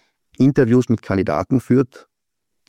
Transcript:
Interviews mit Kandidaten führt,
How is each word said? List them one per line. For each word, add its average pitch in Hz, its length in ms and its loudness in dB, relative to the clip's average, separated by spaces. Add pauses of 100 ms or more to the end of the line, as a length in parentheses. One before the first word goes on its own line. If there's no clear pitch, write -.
(380)
Interviews 127 520 2
mit 113 120 -2
Kandidaten 95 600 -4
führt, - 480 -4 (600)